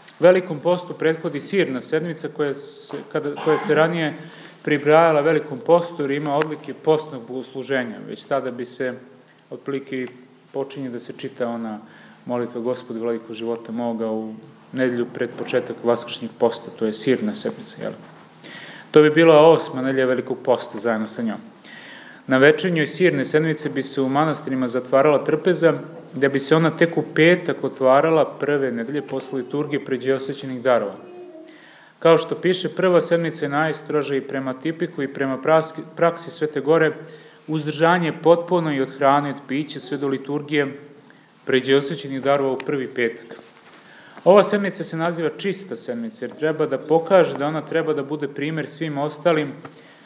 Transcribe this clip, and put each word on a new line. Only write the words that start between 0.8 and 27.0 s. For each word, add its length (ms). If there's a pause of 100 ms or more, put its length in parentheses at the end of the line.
prethodi 460
sirna 400
sedmica 480
koja 260
se, 420 (160)
kada, 220
koja 240
se 160
ranije 400 (480)
pribrajala 580
velikom 380
postu 440
jer 80
ima 260
odlike 380
postnog 540
bogosluženja. 720 (100)
Već 160
tada 260
bi 140
se, 300 (560)
otprilike, 560 (460)
počinje 380
da 100
se 160
čita 320
ona 300 (480)
molitva 340
Gospodi, 400
Vladiko 340
života 380
moga, 380
u 240 (380)
nedelju 420
pred 240
početak 460
vaskršnjeg 540
posta, 400
to 80
je 80
sirna 400
sedmica, 480
jel? 100 (1000)
To 120
bi 80
bila 360
osma 360
nedelja 240
velikog 380
posta 340
zajedno 300
sa 140
njom. 180 (880)
Na 120
večernjoj 480
sirne 380
sedmice 440
bi 140
se 180
u 80
manastirima 600
zatvarala 560
trpeza, 500 (380)
da 160
bi 120
se 160
ona 200
tek 200
u 60 (120)